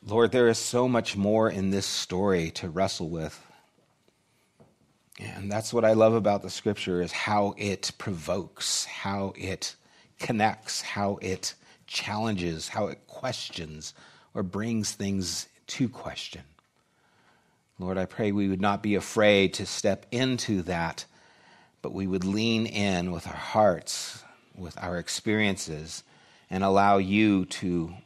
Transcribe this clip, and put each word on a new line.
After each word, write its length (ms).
Lord, 260
there 180
is 100
so 280
much 300
more 340
in 200
this 160
story 640
to 160
wrestle 400
with. 340
And 320
that's 220
what 120
I 100
love 200
about 280
the 80
Scripture, 520
is 80
how 460
it 420
provokes, 880
how 520
it 380
connects, 640
how 400
it 320
challenges, 840
how 180
it 200
questions 880
or 80
brings 500
things 560
to 200
question. 540
Lord, 200
I 60
pray 260
we 180
would 120
not 220
be 120
afraid 600
to 120
step 460
into 500
that, 420
but 100
we 140
would 180
lean 420
in 440
with 160
our 60
hearts, 880
with 240
our 200
experiences, 1040
and 140
allow 360
you 480
to 460